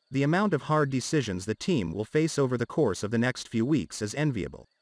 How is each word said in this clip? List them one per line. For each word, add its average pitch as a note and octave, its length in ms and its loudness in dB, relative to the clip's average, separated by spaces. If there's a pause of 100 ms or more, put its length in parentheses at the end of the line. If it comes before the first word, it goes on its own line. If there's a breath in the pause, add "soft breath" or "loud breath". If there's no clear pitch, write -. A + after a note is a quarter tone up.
(120)
the C3+ 120 0
amount F3+ 300 2
of C3+ 100 0
hard D3+ 260 2
decisions A#2 560 -2
the A2 100 -2
team A2 360 -2
will G#2 140 -4
face D#3 320 0
over B2+ 200 2
the A#2 80 -2
course A#2 360 0
of G#2 100 -2
the A#2 60 2
next A#2+ 300 0
few A2+ 180 0
weeks C3+ 360 0
is G#2 120 -4
enviable. B2+ 540 -4 (140)